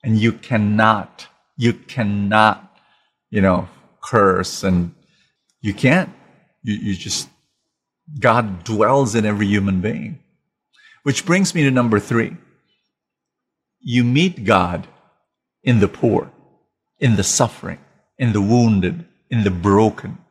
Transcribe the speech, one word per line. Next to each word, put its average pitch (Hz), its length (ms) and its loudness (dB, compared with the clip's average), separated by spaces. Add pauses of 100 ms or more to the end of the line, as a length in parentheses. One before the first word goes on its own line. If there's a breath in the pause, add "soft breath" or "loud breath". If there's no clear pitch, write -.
And 110 140 0
you 110 140 2
cannot, 107 960 -2 (280)
you 120 180 0
cannot, 104 1040 -2 (540)
you 104 100 0
know, 90 260 2 (360)
curse, 95 600 0
and 90 300 0 (680)
you 101 120 -4
can't. 156 380 0 (500)
You, 104 140 -6
you 104 200 -6
just, - 320 -10 (920)
God 110 440 0
dwells 117 520 0
in 110 100 0
every 104 220 -2
human 98 340 0
being. 104 380 -8 (840 soft breath)
Which - 240 -4
brings 185 300 0
me 160 80 0
to 135 80 2
number 120 280 2
three. 110 380 -4 (1400)
You 123 240 0
meet 147 400 0
God 92 440 0 (800)
in 117 140 4
the 101 80 4
poor, - 420 -2 (680)
in 117 200 2
the 95 60 0
suffering, - 560 -4 (380)
in 120 140 -2
the 104 100 0
wounded, 101 640 2 (240)
in 113 140 -2
the 101 80 0
broken. 101 640 0 (140)